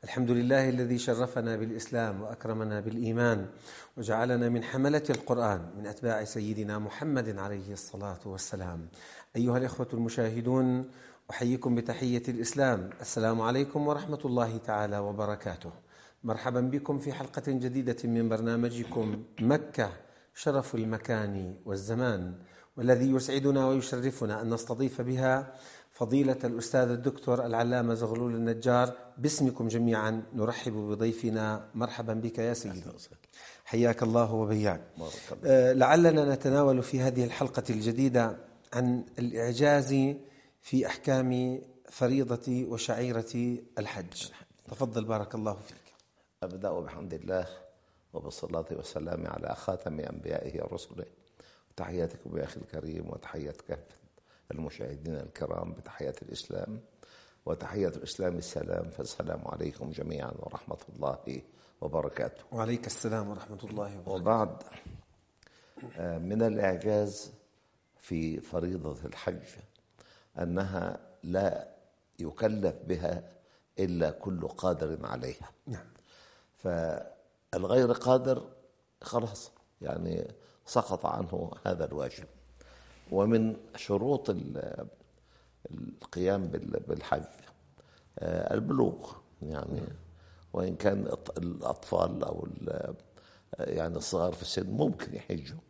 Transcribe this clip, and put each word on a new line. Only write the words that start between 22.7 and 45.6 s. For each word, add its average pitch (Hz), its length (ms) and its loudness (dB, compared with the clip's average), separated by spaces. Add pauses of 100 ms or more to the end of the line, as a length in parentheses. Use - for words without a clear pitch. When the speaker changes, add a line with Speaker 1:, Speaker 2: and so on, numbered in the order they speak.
Speaker 1:
والذي 127 340 6
يسعدنا 135 580 4
ويشرفنا 123 720 0
أن 113 120 -2
نستضيف 123 460 -2
بها 131 540 2 (360)
فضيلة 131 540 4
الأستاذ 117 360 2
الدكتور 123 680 2
العلامة 120 480 2
زغلول 117 400 0
النجار. 117 580 4 (260)
باسمكم 131 500 2
جميعاً 113 540 2 (120)
نرحب 117 380 0
بضيفنا. 110 1000 0
مرحباً 113 400 -2
بك 113 240 -4
يا 117 160 2
سيدي. 95 260 -6
Speaker 2:
أهلاً - 140 -14
وسهلاً. - 220 -20 (480)
Speaker 1:
حياك 117 380 4
الله 113 320 4
وبياك. 107 460 4 (180)
Speaker 2:
بارك 80 140 -8 (200)
الله. - 120 -10
Speaker 1:
آه، 131 280 10
لعلنا 147 600 8
نتناول 135 480 6
في 127 180 0
هذه 127 240 4
الحلقة 127 460 0
الجديدة 117 640 4 (360)
عن 123 320 2 (140)
الإعجاز 135 960 4 (440)
في - 260 2
أحكام 127 760 2 (280)
فريضة 127 800 2
وشعيرة 120 880 -2 (200)
الحج. 95 500 -8 (420)
تفضل، 117 340 -2
بارك 107 300 -2
الله 107 200 -2
فيك. - 400 -18 (480)